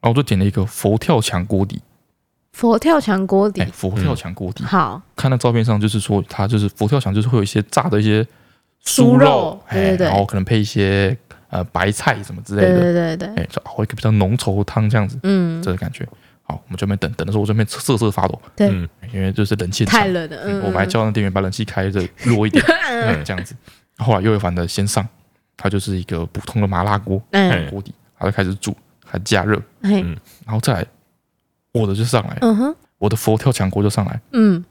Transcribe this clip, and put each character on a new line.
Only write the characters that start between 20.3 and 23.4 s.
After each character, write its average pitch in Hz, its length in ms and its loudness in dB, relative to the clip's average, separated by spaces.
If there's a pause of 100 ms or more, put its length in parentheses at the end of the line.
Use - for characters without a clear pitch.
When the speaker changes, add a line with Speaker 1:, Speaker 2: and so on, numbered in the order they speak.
Speaker 2:
了， 156 140 -14
嗯， 196 180 -4
Speaker 1:
嗯， 101 100 -2
我 92 60 0
还 98 80 2
叫 110 180 0
那 110 60 0
店 104 120 0
员 98 80 0
把 95 100 0
冷 95 120 -2
气 110 120 -4
开 98 260 -2
得 92 180 -2 (160)
弱 110 220 4
一 107 40 2
点， - 140 2 (100)
Speaker 2:
<laughs> 339 140 -4
嗯。 233 200 -2
Speaker 1:
嗯， 76 160 -2
这 98 100 -6
样 92 100 -6